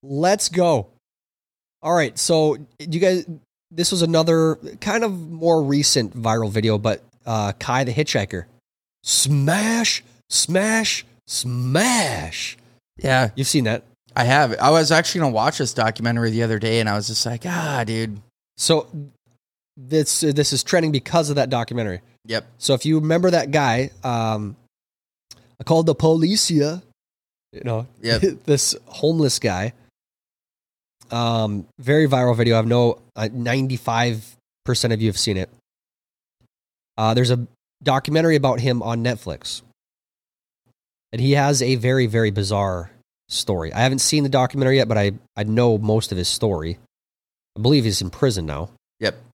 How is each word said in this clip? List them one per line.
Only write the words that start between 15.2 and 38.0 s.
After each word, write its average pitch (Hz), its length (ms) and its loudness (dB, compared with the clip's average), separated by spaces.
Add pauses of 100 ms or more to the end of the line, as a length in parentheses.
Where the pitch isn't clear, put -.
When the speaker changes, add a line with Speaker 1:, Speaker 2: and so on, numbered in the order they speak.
Speaker 2:
gonna 131 120 0
watch 117 240 0
this 127 160 -4
documentary 117 560 0
the 113 120 0
other 113 160 0
day, 113 220 0
and 110 80 0
I 101 60 0
was 101 140 -4
just - 180 -4
like, 117 200 -6
"Ah, 156 380 -4
dude." 110 360 -6 (360)
Speaker 1:
So 156 320 0 (880)
this, 143 440 -2
this 147 320 0
is 135 100 -2
trending 160 300 0
because 147 380 0
of 143 60 -2
that 127 140 0
documentary. 117 500 -4 (260)
Speaker 2:
Yep. 113 200 -6 (120)
Speaker 1:
So - 160 0
if 127 100 -2
you 156 160 2
remember 165 300 2
that 143 200 0
guy, 135 400 0 (120)
um, 110 540 -4 (1000)
I - 60 -14
called 160 220 2
the 160 80 2
policia, 160 880 2 (680)
you - 120 -16
know, 117 220 -4 (140)
Speaker 2:
Yep. 113 200 0
Speaker 1:
<laughs> 180 240 0
this 143 300 0 (120)
homeless 156 520 0
guy. 101 360 -4 (1400)
Um, 113 560 -2 (120)
very 147 280 2
viral 127 300 2
video. 117 220 4
I 110 40 2
know, 120 380 2 (160)
uh, 110 160 -4
ninety-five 120 1040 -2 (280)
percent 120 280 0
of 107 80 -2
you 110 80 2
have 98 100 -2
seen 104 180 -2
it. 95 140 -6 (1500)
Uh, 110 180 2
there's 123 180 2
a 123 160 -2 (340)
documentary 156 540 2